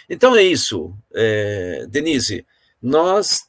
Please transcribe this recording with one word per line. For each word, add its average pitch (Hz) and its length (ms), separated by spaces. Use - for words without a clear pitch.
Então 240 260
é 220 80
isso, 104 540
é, 101 760
Denise, 127 560
nós 175 680